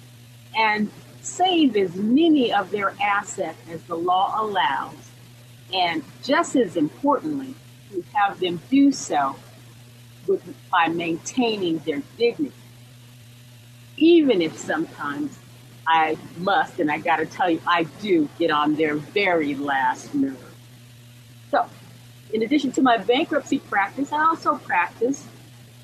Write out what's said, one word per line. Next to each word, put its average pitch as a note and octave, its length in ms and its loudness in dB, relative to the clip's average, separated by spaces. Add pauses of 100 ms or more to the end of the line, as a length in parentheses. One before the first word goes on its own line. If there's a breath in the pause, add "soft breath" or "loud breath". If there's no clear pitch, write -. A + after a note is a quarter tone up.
(560)
and G#3+ 340 0 (320)
save E4 540 2
as F#3 180 0
many B3+ 580 2
of G3 180 -2
their G3 300 -2
assets G3+ 580 -4 (120)
as E3 140 -12
the E3+ 120 -8
law F3+ 440 0
allows, E3 720 -4 (600)
and F3 300 -2 (200)
just D4+ 340 0
as G3+ 200 0
importantly, D#3 800 -2 (360)
to F#3 120 -8 (100)
have G3+ 280 0
them F3 200 -4 (100)
do C#4 220 6
so C#3 440 -2 (880)
with, G3 160 0 (280)
by E3+ 180 2
maintaining E3+ 920 -2
their C#3+ 220 -4 (140)
dignity, A#3 360 -2 (1400)
even D4+ 460 6
if D3+ 140 -4
sometimes D3 840 -6 (480)
I D#3+ 320 2 (180)
must, F3 440 0
and D3+ 100 2
I D3+ 80 -2
gotta D#3 280 0
tell F#3 220 -2
you, E3 180 0
I E3+ 180 2
do E3 440 0 (100)
get E3 120 2
on D3 240 2
their D3+ 200 0
very D#3+ 600 0
last C3+ 600 -2
nerve. C#3 220 -2 (1120)
So, - 160 0 (680)
in A3 100 -2
addition C4+ 300 2
to D#4 100 2
my A#3+ 160 6
bankruptcy C4+ 600 0
practice, G#3 540 -4
I D4+ 100 0
also D#4+ 340 0
practice A3 680 -2 (580)